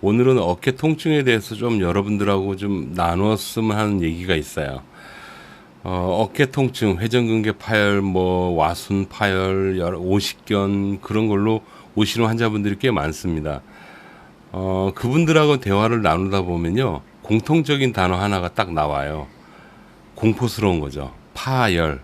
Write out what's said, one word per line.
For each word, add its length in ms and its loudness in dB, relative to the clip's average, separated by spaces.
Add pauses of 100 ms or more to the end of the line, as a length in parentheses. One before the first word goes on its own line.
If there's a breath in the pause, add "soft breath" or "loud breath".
오늘은 360 4
어깨 340 0
통증에 500 0
대해서 320 0
좀 260 0
여러분들하고 760 0
좀 380 -4
나눴으면 840 0
하는 240 0
얘기가 340 0
있어요. 460 -6 (1000 loud breath)
어, 380 0
어깨 220 0
통증, 540 0
회전근개 540 0
파열, 500 2
뭐, 480 2
와순 580 0
파열, 680 0
여러, 200 -2
오십견 1040 0
그런 280 0
걸로 340 2 (320 loud breath)
오시는 320 2
환자분들이 520 0
꽤 120 0
많습니다. 720 -4 (920 loud breath)
어, 420 -2
그분들하고 680 2
대화를 420 2
나누다 400 2
보면요. 580 -2 (220)
공통적인 720 0
단어 220 2
하나가 320 -2
딱 260 -4
나와요. 540 -2 (840 loud breath)
공포스러운 640 0
거죠. 360 -8 (180)
파열. 720 0